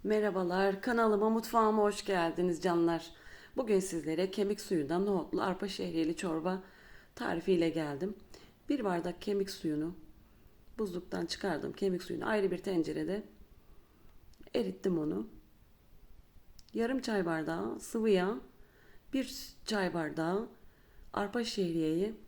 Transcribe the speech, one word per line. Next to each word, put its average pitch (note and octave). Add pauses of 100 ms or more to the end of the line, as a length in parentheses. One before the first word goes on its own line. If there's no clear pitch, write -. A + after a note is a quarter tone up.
Merhabalar, G3
kanalıma, A3
mutfağıma A3
hoş G#3
geldiniz F3
canlar. E3+ (460)
Bugün A3
sizlere E3+
kemik G#3
suyundan E3
nohutlu F#3
arpa F#3
şehriyeli E3+
çorba F3+ (520)
tarifiyle E3+
geldim. D#3+ (540)
Bir C4+
bardak F3
kemik G3
suyunu, D#3 (840)
buzluktan F3+
çıkardım -
kemik F#3
suyunu -
ayrı G#3
bir F3+
tencerede E3 (1300)
erittim F#3
onu. F3 (1500)
Yarım A#3
çay G#3
bardağı E3
sıvı A3
yağ, G3 (720)
bir C4 (320)
çay F#3+
bardağı E3 (640)
arpa G3+
şehriyeyi F3 (120)